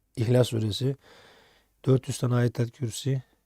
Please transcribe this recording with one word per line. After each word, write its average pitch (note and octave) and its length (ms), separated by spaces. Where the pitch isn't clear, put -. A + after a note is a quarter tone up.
İhlas A#2+ 320
suresi, A2+ 480
dört C3 220
yüz A#2+ 100
tane B2 180
ayetel A#2+ 340
kürsi, B2+ 540